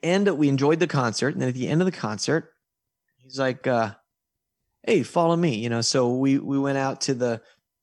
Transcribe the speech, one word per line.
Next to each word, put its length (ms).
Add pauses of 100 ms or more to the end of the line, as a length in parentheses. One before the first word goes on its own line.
end 240
of, 100
we 120
enjoyed 300
the 80
concert. 460
And 80
then 80
at 60
the 120
end 140
of 40
the 60
concert, 640 (640)
he's 220
like, 280
uh, 240 (920)
"Hey, 200
follow 320
me," 220
you 120
know? 120
So 340
we, 240
we 200
went 180
out 240
to 120
the, 280 (420)